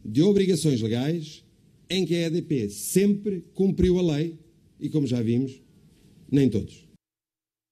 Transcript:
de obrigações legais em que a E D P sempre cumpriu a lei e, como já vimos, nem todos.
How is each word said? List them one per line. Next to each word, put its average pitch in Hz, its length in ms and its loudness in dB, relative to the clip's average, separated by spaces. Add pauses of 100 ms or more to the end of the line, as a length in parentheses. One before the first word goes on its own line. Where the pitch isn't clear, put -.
de 107 180 -2
obrigações 175 600 2
legais 139 600 -4 (460)
em 185 160 -2
que 165 100 -2
a 170 120 -2
E - 20 -4
D 165 120 -2
P 131 280 -2
sempre 202 840 0
cumpriu 185 460 2
a 170 160 0
lei 160 240 -4 (400)
e, 147 100 -8
como 147 180 0
já 120 140 0
vimos, 120 400 -2 (680)
nem 135 180 4
todos. 98 380 -6 (840)